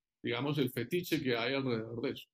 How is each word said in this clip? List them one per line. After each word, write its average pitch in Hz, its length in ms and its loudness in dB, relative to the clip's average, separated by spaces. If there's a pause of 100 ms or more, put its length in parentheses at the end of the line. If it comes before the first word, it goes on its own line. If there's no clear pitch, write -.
(220)
digamos, 127 360 0
el 127 120 4
fetiche 156 500 0
que 123 160 2
hay 120 180 0
alrededor 117 460 -2
de 127 100 0
eso. - 240 -8